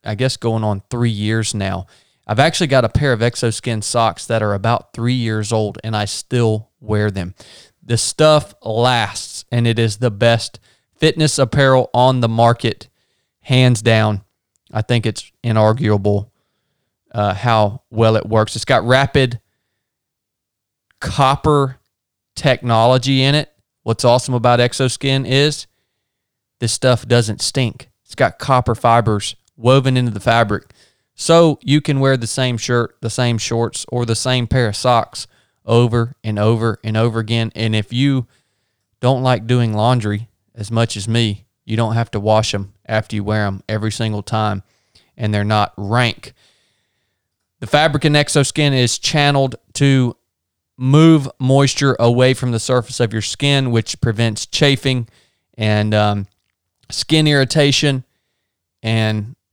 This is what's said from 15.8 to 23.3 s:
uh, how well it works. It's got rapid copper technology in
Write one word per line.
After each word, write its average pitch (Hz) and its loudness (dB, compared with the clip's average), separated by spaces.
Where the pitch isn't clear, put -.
uh, 104 0
how 110 0
well 110 2
it - -4
works. 107 0
It's - -10
got 110 2
rapid 131 0
copper 143 0
technology 127 2
in 139 2